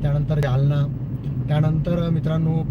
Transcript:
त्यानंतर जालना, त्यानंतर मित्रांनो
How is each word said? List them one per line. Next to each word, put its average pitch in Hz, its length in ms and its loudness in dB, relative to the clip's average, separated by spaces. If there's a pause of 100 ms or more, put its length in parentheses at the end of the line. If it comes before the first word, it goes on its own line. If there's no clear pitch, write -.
त्यानंतर 147 380 0
जालना, 143 480 2 (600)
त्यानंतर 156 640 2
मित्रांनो 160 440 0 (180)